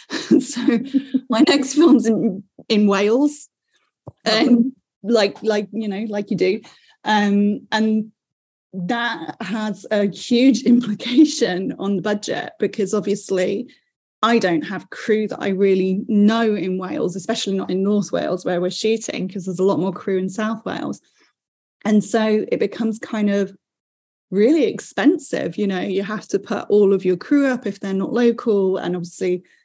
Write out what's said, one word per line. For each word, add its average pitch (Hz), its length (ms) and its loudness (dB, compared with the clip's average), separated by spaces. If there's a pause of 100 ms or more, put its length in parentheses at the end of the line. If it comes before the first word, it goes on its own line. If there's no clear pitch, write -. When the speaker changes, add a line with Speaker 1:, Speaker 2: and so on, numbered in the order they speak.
Speaker 1:
<laughs> - 320 2
So - 200 -8 (400)
Speaker 2:
<laughs> - 280 -6
Speaker 1:
my 226 180 0
next 277 260 2
film's 294 320 6
in, 220 380 0 (260)
in 208 180 4
Wales, 220 600 2 (760)
Speaker 2:
Lovely. 220 220 2
Speaker 1:
um, 240 260 4 (300)
like, 208 380 0
like, 208 300 0
you 214 160 -6
know, 202 220 -6
like 202 200 -6
you 190 80 -2
do. 190 240 0 (440)
Um, 208 680 2
and 220 400 0 (640)
that 190 680 -6
has 214 480 -6
a 202 220 2
huge 240 500 2
<laughs> - 40 -14
implication 214 1120 2
on 202 160 -2
the 180 60 -2
budget, - 580 -4
because 202 340 -2
obviously 202 720 -2 (540)
I 233 160 4
don't 170 260 2
have 190 260 -10
crew 214 400 -2
that - 120 -8
I - 80 -2
really 190 600 2
know 214 460 4
in 185 220 -4
Wales, 180 380 -4
especially 196 420 -4
not 190 140 -4
in 190 120 0
North 202 280 0
Wales 175 320 -2
where 180 160 -2
we're 180 100 -2
shooting, 214 600 -4
'cause 190 160 -8
there's 185 140 -6
a 185 40 0
lot 196 160 2
more 185 140 -2
crew 190 240 -4
in 190 120 -2
South 220 360 -6
Wales. - 340 -8 (840)
And 214 180 4
so 214 480 0
it - 80 0
becomes 220 400 -2
kind 208 300 -2
of 202 260 -2 (760)
really 233 360 4
expensive. - 920 -2
You 208 100 -2
know, 196 120 -2
you 196 240 -2
have 208 260 -8
to 196 100 -2
put - 300 -6
all 202 240 6
of 190 120 0
your 180 100 2
crew 277 320 2
up 254 180 -2
if 202 140 -6
they're 196 140 -6
not 190 180 -2
local. 226 680 2
And 180 180 -4
obviously, 180 480 -4 (220)